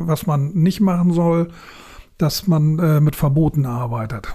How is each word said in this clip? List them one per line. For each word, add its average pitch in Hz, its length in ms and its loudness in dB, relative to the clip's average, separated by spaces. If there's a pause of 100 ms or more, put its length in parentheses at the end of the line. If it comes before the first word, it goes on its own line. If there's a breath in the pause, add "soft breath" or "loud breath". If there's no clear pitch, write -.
was 165 260 -4
man 147 260 -2
nicht 180 280 0
machen 175 320 2
soll, 170 340 0 (720 loud breath)
dass 160 260 -2
man, 156 320 2
äh, 156 220 2
mit 151 160 2
Verboten 147 500 0
arbeitet. 120 680 -6